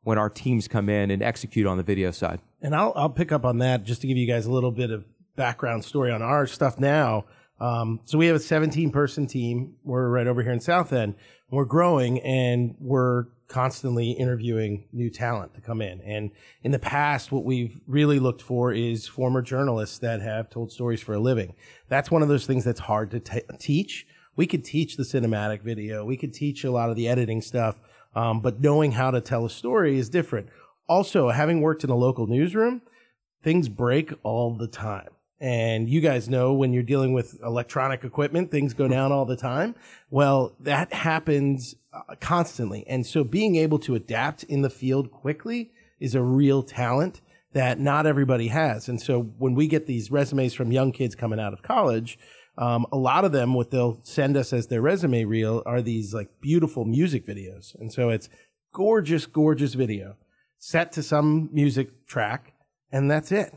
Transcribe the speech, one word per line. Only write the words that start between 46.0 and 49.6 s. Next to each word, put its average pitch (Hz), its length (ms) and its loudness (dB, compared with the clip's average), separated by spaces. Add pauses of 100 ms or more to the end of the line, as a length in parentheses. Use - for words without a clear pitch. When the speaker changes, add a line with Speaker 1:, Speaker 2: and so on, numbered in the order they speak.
Speaker 2:
a 131 60 2
real 135 420 4
talent 139 560 -2 (320)
that 127 260 0
not 143 280 2
everybody 131 440 2
has. 123 380 -2
And 120 140 -4
so 123 200 0 (160)
when 127 160 0
we 151 140 4